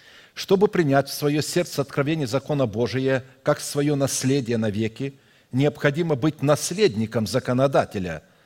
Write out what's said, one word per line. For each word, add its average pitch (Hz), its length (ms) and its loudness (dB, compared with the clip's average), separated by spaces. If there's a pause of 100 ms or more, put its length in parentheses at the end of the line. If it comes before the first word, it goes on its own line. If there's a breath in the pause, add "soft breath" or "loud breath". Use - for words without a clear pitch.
(360 loud breath)
Чтобы 196 320 2
принять 139 420 2
в - 40 -10
свое 147 280 0
сердце - 400 -2
откровение 143 460 -2
закона 135 400 -2
Божия 127 560 -2 (180 loud breath)
как 147 180 0
свое 147 360 0
наследие 131 640 0
навеки, 110 580 -4 (360 soft breath)
необходимо 147 640 2
быть 147 280 -2
наследником 139 800 0
законодателя, 120 960 0 (240 soft breath)